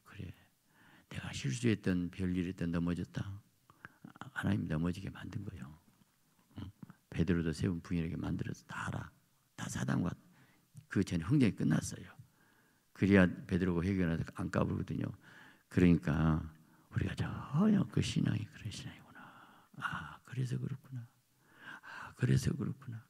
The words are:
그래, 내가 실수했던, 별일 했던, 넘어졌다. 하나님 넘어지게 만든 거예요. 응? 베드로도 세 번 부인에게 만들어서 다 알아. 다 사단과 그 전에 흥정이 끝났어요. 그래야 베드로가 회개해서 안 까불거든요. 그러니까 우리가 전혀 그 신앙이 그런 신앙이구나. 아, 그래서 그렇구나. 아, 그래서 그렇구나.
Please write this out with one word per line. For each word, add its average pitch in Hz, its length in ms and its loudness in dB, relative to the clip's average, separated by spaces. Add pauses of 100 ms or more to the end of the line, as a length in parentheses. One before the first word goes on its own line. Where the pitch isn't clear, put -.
그래, - 280 -12 (760)
내가 - 220 -10
실수했던, 104 760 0
별일 90 380 0
했던, 87 240 -2
넘어졌다. 87 680 -2 (880)
하나님 101 340 0
넘어지게 87 440 -2
만든 92 340 -10
거예요. - 340 -12 (800)
응? 95 120 -10 (400)
베드로도 85 420 2
세 - 160 0
번 85 140 -2
부인에게 82 340 -2
만들어서 - 480 -6
다 - 240 -8
알아. - 220 -6 (440)
다 - 140 -8
사단과 - 420 0 (760)
그 98 160 2
전에 87 180 0
흥정이 113 320 4
끝났어요. - 520 0 (880)
그래야 95 320 8 (200)
베드로가 90 360 0
회개해서 90 420 0 (100)
안 - 160 -4
까불거든요. - 540 -2 (640)
그러니까 80 840 4 (440)
우리가 - 200 0
전혀 - 760 2
그 - 120 2
신앙이 - 460 2
그런 - 240 -12
신앙이구나. - 500 -14 (560)
아, 78 480 -8
그래서 127 340 -4
그렇구나. 123 480 -8 (760)
아, - 320 -16
그래서 131 400 4
그렇구나. - 560 -6